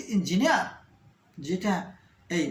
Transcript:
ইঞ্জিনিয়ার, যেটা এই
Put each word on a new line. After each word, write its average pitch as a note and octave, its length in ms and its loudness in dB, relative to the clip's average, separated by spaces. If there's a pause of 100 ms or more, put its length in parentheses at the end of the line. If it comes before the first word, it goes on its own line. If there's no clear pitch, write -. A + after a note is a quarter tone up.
(160)
ইঞ্জিনিয়ার, G3 500 2 (720)
যেটা F3+ 360 -2 (640)
এই E3 160 2